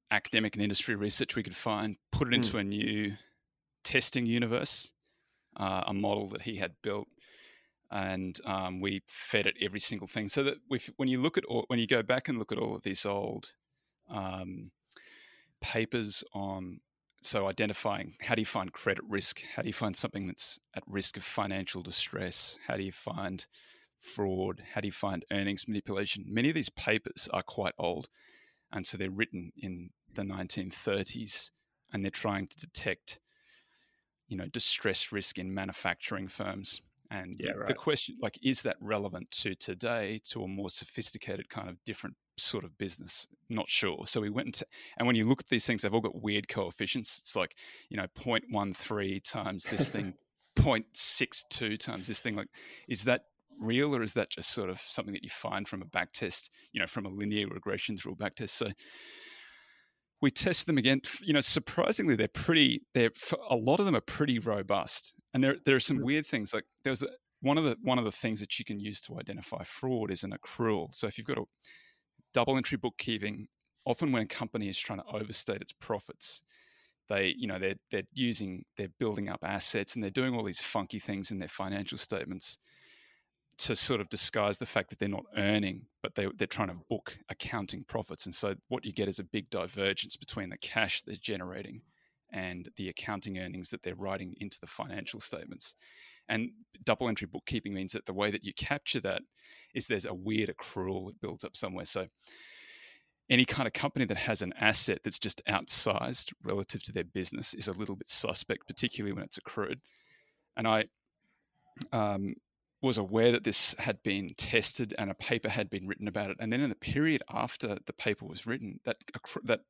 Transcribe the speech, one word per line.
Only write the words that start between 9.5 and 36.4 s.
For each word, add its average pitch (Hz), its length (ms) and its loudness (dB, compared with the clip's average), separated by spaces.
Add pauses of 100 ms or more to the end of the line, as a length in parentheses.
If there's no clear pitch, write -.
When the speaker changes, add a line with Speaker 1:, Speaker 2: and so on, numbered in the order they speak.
Speaker 1:
every 101 180 0
single 98 280 0
thing. 104 200 -2
So 139 140 4
that 139 160 0 (120)
if, 123 260 -2
when 131 120 2
you 127 120 4
look 156 180 2
at - 60 4
all, 117 240 0
when 123 100 2
you 113 80 4
go 117 160 6
back 127 260 2
and 127 100 0
look 107 140 -4
at 104 60 0
all 113 160 0
of - 80 -8
these - 240 0
old, 101 480 -2 (560)
um, 95 600 -6 (920)
papers 113 640 0 (100)
on, 95 460 -6 (400)
so 101 260 2
identifying, 101 720 0
how - 140 0
do 110 60 6
you 107 60 0
find 95 260 -2
credit - 340 0
risk? 101 360 2 (120)
How 117 80 -2
do 113 60 -4
you 107 40 0
find 104 220 0
something - 320 -2
that's - 320 -4 (160)
at - 140 -8
risk 98 280 2
of 98 60 -8
financial 95 580 -2
distress? - 880 -2
How 120 100 0
do 98 60 -2
you 95 80 -4
find - 560 -6 (500)
fraud? 95 760 -2
How 104 80 -4
do 104 80 -2
you 92 40 -4
find 95 380 -4
earnings 101 380 0
manipulation? 101 580 -2
Many 113 220 2
of 160 80 2
these - 140 2
papers - 600 0
are 92 100 2
quite - 360 -2
old, 85 300 0 (640)
and 98 120 -4
so - 140 0
they're 95 120 -2
written 95 460 -6
in 90 340 -10 (220)
the 101 120 -6
nineteen 95 460 -4
thirties, - 840 -2 (400)
and 101 100 -2
they're 98 80 -2
trying 98 380 -2
to - 100 -14
detect, - 640 -4 (1040)
you 107 100 -8
know, 92 120 -4
distress - 640 2
risk 98 260 -2
in 92 160 -4
manufacturing 95 720 -2
firms. 98 540 -4 (280)